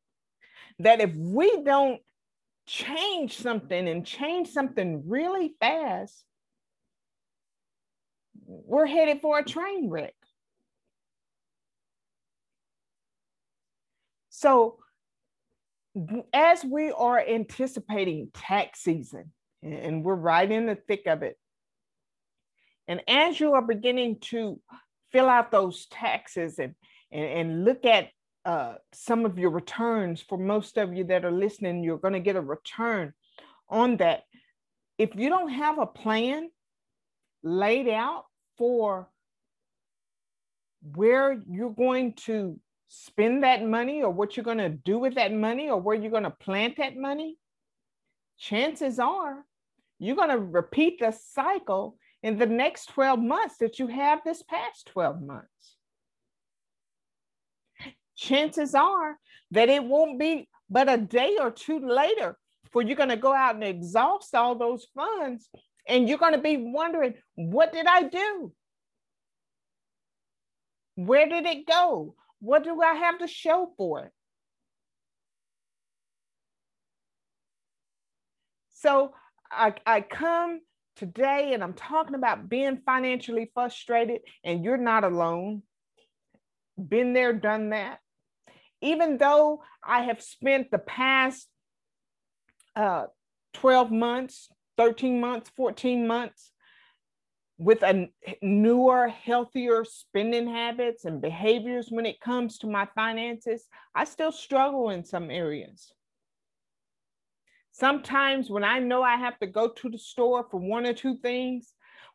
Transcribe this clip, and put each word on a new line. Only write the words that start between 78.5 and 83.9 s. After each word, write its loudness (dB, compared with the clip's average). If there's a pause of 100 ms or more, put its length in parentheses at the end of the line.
So 2 (360)
I, 2 (120)
I 4
come -2 (360)
today -2
and -2
I'm -8
talking -4
about -2
being -2
financially -2
frustrated, -2 (240)